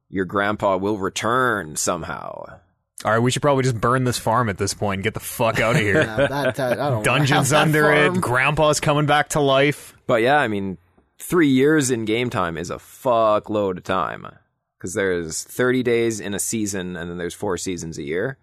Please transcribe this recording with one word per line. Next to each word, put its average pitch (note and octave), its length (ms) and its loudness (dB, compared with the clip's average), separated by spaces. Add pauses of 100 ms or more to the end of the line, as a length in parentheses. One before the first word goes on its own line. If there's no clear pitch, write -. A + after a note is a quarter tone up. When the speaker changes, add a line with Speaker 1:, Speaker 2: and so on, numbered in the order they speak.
Speaker 1:
your F#2 180 -4
grandpa G2+ 500 0
will G2+ 200 -2
return G#2 800 -2
somehow. G1+ 720 -8 (580)
Speaker 2:
All G#2 80 -2
right, A2+ 80 2
we B2 120 2
should B2+ 100 -2
probably C#3 240 2
just B2 160 -2
burn B2+ 240 2
this B2 140 -2
farm A#2 320 0
at F#2 80 -6
this G2+ 160 -2
point G2 240 -4
and G2 40 -6
get G#2+ 120 -2
the - 60 -12
fuck A2+ 380 -2
outta A#2 200 2
here. D3+ 240 2
Speaker 3:
<laughs> - 0 -
Yeah, C3 240 0
that, C3+ 300 -2
that, B2 220 -2
I C#3 120 -2
don't A2+ 120 -2
Speaker 2:
Dungeons C3+ 280 2
Speaker 3:
have C#3+ 180 2
that D3+ 140 4
Speaker 2:
under D3+ 300 4
it, D3 160 4
Speaker 3:
farm. F3+ 120 -2
Speaker 2:
grandpa's C#3+ 580 2
coming D3+ 280 2
back D3 240 2
to D#3 100 0
life. C#3 560 2 (100)
Speaker 1:
But A#2+ 140 2
yeah, B2+ 160 4
I C#3 120 2
mean, G2 280 -4 (420)
three E3 300 2
years C3+ 420 4
in A2+ 140 -2
game A#2 240 0
time F2 300 -2
is E2 120 -6
a - 60 -8
fuckload G#2+ 1000 0
of - 60 -16
time. A1+ 420 -4 (520)
'Cause F2+ 140 -10
there's F2+ 520 -2
thirty B2+ 380 0
days A#2 380 0
in G2 140 -8
a F#2+ 40 -4
season, F#2+ 560 -4
and F2 160 -8
then F2 60 -10
there's F2 160 -6
four G2 240 -4
seasons E2 400 -8
a - 60 -8
year. F#2 400 -4